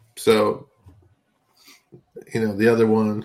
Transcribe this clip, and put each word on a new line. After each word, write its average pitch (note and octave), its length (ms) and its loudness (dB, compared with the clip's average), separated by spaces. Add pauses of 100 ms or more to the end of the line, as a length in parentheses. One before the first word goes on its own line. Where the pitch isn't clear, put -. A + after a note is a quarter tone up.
(160)
so, G#2+ 540 0 (1600)
you A#2 80 -4
know, G#2+ 140 -4
the G#2+ 140 2
other A2+ 180 2
one, A2 380 -2